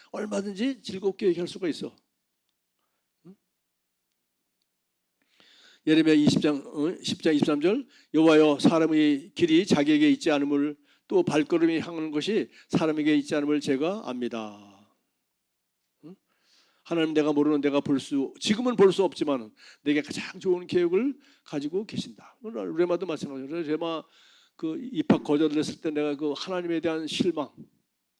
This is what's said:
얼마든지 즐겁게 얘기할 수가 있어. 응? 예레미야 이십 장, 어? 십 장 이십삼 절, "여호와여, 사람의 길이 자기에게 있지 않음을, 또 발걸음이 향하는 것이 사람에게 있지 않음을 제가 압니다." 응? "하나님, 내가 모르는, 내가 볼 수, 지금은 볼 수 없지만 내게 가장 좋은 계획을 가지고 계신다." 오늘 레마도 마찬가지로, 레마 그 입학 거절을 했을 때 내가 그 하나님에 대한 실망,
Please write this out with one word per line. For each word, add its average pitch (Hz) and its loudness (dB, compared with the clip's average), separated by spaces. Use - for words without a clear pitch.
얼마든지 208 -6
즐겁게 190 -2
얘기할 175 0
수가 180 -6
있어. - -8
응? 190 -20
예레미야 156 6
이십 147 4
장, 147 0
어? 156 -4
십 - -8
장 160 4
이십삼 147 2
절, 214 0
"여호와여, 156 6
사람의 151 2
길이 170 4
자기에게 151 4
있지 139 0
않음을, 143 0
또 190 2
발걸음이 160 2
향하는 156 -8
것이 151 -2
사람에게 156 2
있지 143 -2
않음을 147 0
제가 151 -2
압니다." 107 -10
응? 170 -20
"하나님, 160 -2
내가 151 2
모르는, 147 2
내가 139 0
볼 139 0
수, 135 -4
지금은 226 0
볼 190 6
수 190 0
없지만 139 -4
내게 147 0
가장 - -12
좋은 180 -2
계획을 180 0
가지고 156 -6
계신다." - -12
오늘 214 -6
레마도 175 0
마찬가지로, 147 -8
레마 156 -4
그 160 -6
입학 151 2
거절을 151 2
했을 - -4
때 160 -4
내가 147 -4
그 147 -4
하나님에 175 -6
대한 160 -4
실망, 160 -2